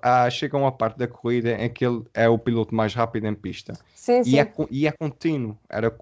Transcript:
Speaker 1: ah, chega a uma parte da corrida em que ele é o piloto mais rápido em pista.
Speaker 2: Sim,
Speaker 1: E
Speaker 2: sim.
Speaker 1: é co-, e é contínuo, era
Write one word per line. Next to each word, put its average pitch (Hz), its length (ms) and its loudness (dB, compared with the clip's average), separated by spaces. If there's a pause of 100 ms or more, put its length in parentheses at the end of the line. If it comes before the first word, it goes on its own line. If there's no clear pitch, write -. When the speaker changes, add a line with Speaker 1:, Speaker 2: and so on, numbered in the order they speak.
Speaker 1:
ah, 123 280 4
chega 143 280 -4
a - 20 0
uma 135 120 2
parte 113 260 -2
da 123 100 -4
corrida 117 460 -2
em 110 160 -2
que 123 160 -4
ele 120 180 -2 (100)
é 113 140 4
o 117 100 6
piloto 113 380 -2
mais 107 180 0
rápido 117 320 -2
em 107 80 -2
pista. 95 380 -10 (240)
Speaker 2:
Sim, 240 260 2
Speaker 1:
E 127 100 0
Speaker 2:
sim. 139 80 6
Speaker 1:
é 139 40 6
co-, - 260 -4
e 139 160 -2
é 151 60 2
contínuo, 143 680 -4 (120)
era 113 320 -2